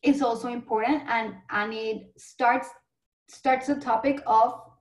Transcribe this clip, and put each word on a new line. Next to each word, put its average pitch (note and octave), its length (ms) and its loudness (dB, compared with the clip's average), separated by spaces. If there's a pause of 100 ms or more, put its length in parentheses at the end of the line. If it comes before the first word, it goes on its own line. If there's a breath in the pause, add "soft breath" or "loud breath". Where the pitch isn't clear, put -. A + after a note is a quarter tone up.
is C#4 200 2
also A#3+ 260 -2
important. A#3+ 600 -2
And, A3+ 260 -4 (160)
and G#3+ 240 -4
it A3 440 -8
starts, C4 520 0 (580)
starts C4 400 -2
the C#4+ 80 0
topic C4+ 500 0
of - 360 4 (200)